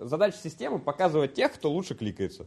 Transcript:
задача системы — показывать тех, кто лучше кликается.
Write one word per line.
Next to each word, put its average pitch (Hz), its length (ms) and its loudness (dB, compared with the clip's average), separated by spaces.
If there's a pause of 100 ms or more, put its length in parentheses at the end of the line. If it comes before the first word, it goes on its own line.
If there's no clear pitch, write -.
задача 170 320 2
системы — 214 420 -4
показывать 156 540 2
тех, 262 200 2
кто 151 180 0
лучше 175 240 -2
кликается. 98 520 -4